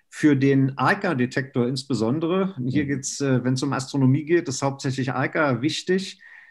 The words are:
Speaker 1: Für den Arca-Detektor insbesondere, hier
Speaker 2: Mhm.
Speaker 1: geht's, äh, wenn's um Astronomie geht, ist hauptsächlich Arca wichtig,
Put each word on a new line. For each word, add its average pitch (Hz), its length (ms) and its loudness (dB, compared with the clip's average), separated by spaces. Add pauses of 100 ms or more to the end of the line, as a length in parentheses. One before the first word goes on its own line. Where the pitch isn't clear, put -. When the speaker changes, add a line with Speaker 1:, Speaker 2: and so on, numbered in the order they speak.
(100)
Speaker 1:
Für 147 240 4
den 135 420 4
Arca-Detektor 135 920 0
insbesondere, 156 880 -2 (100)
hier 139 180 0
Speaker 2:
Mhm. 135 40 -4
Speaker 1:
geht's, 135 320 -6
äh, 131 240 0
wenn's 131 180 -2
um 139 100 -2
Astronomie 135 520 2
geht, 170 240 2
ist 131 140 -6
hauptsächlich 135 500 -2
Arca 139 500 0
wichtig, 185 580 -2 (300)